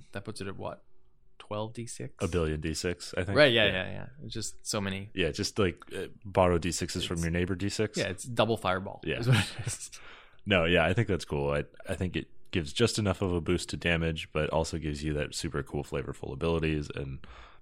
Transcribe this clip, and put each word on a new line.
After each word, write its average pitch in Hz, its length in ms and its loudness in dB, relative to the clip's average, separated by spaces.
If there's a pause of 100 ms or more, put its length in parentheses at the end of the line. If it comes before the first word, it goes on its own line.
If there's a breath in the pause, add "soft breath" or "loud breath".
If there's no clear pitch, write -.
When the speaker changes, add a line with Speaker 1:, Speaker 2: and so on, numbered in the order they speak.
(140)
Speaker 1:
that 98 120 -8
puts 104 160 -8
it 98 60 -6
at 95 100 -8
what? 95 240 -8 (560)
Twelve 110 360 -6
D 117 120 -8
six? - 260 -10 (100)
Speaker 2:
A 98 60 0
billion 80 320 2
D 80 140 -2
six, - 420 -4
I 92 80 0
think. 98 140 0
Speaker 1:
Right, 143 160 8
yeah, 110 140 6
Speaker 2:
Yeah. 98 40 4
Speaker 1:
yeah, 95 200 -2
yeah. 98 140 -8 (200)
It's 113 80 -10
just - 320 -8
so 107 160 -2
many. 98 320 -4
Speaker 2:
Yeah, 85 160 2
just, 95 300 -2
like, 92 240 2 (120)
uh, 92 120 -4 (180)
borrow 90 320 6
D 82 140 0
sixes 87 340 -2
from 90 120 -2
Speaker 1:
It's 85 80 0
Speaker 2:
your 82 60 0
neighbor 90 220 2
D 95 160 -2
six. 107 300 -2
Speaker 1:
Yeah, 117 60 0
it's 92 180 -6
double 113 340 2
fireball 95 480 -2
Speaker 2:
Yeah. - 140 0
Speaker 1:
is 120 80 0
what 123 100 8
it - 300 -2
is. - 280 -8
<laughs> - 60 -16 (440 loud breath)
Speaker 2:
No, 92 200 6
yeah, 87 200 6
I 85 60 4
think 107 160 2
that's 90 160 0
cool. 71 280 0
I, 73 120 2 (240)
I 95 80 -2
think 87 220 -2
it 76 100 -4 (240)
gives 80 220 0
just 113 260 2
enough 101 220 2
of 95 100 2
a 87 80 2
boost 85 300 0
to - 80 -4
damage, 82 560 2
but 76 160 2
also 80 280 0
gives 73 240 -4
you 76 120 0
that 73 220 -2
super 73 280 -2
cool, 71 220 -4
flavorful 69 480 -6
abilities. 78 600 0
And 67 260 -8 (420 loud breath)